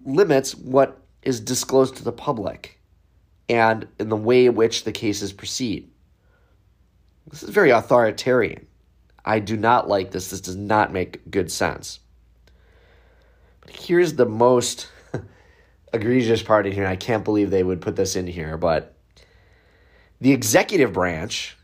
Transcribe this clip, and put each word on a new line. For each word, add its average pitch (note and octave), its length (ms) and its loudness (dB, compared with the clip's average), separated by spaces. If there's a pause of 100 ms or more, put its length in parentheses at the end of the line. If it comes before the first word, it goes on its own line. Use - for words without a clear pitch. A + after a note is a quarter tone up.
limits C#3 480 2
what C3 480 0 (220)
is B2 160 -2
disclosed C3 560 0
to - 80 -18
the A#2 80 -6
public - 680 -8 (680)
and A2+ 400 0 (100)
in A2 120 -6
the A2 80 0
way B2 300 4
in A#2 80 4
which A2+ 280 0
the A2 80 -6
cases G2+ 400 -6
proceed. G2+ 580 -8 (1400)
This - 160 -20
is - 80 -14
very F#3 200 4
authoritarian. A#2 960 2 (580)
I A2 160 0
do G#2+ 180 -6
not A2+ 300 2
like F#2+ 240 -2
this. F#2 180 -8
This F#2+ 120 -10
does F#2 140 -10
not G2+ 360 0
make - 400 -8
good F#2 200 -2
sense. - 480 -6 (1600)
But - 100 -20
here's F3 440 0
the B2 100 4
most A#2+ 640 2 (260)
<laughs> - 800 -16
egregious A2+ 500 2
part G#2 240 2
in F#2+ 60 -6
here. G2 120 -2
I F#2 100 -2
can't G#2+ 280 -2
believe G#2 280 0
they F#2+ 120 2
would F2+ 180 -2
put G#2 140 -6
this F#2+ 200 -2
in F2+ 120 -4
here, D#2+ 300 -8
but E2 380 -2 (1200)
the B2+ 120 4
executive C3 640 2
branch F2+ 680 -4